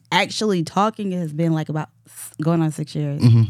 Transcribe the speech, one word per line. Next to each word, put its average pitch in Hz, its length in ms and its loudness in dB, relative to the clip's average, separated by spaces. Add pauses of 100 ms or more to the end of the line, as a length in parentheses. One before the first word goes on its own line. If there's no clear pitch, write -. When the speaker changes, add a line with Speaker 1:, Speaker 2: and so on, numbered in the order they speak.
(120)
Speaker 1:
actually 196 520 0
talking 202 480 -2
has 175 220 -6
been, 160 200 0
like, 156 160 -4
about 156 200 -6 (180)
s-, - 240 -20 (100)
going 165 200 2
on 156 100 0
six 147 240 -10
years. 147 260 -4
Speaker 2:
Mm-hmm. 117 280 8